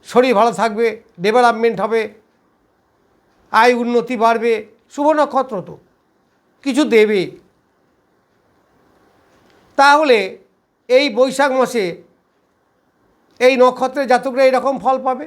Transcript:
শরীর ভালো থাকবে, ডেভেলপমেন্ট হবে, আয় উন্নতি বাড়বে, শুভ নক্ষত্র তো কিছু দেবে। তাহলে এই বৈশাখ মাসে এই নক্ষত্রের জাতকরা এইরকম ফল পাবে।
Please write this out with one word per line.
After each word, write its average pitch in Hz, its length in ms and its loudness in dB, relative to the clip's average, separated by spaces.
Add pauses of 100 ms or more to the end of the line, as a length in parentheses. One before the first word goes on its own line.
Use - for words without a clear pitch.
শরীর 247 260 2
ভালো 220 260 2
থাকবে, 226 260 -2 (340)
ডেভেলপমেন্ট 226 600 0
হবে, 220 200 -2 (1500)
আয় 247 300 4
উন্নতি 240 340 -2
বাড়বে, 226 360 0 (380)
শুভ 285 160 -4 (140)
নক্ষত্র 262 360 -4 (100)
তো - 80 -20 (920)
কিছু 269 180 -2 (120)
দেবে। 214 280 2 (2500)
তাহলে 285 400 4 (720)
এই 262 180 4 (100)
বৈশাখ 262 360 0
মাসে 240 320 -2 (1600)
এই 254 160 4
নক্ষত্রের 254 540 0
জাতকরা 254 340 0
এইরকম 262 340 0
ফল 247 180 0 (100)
পাবে। 262 200 -6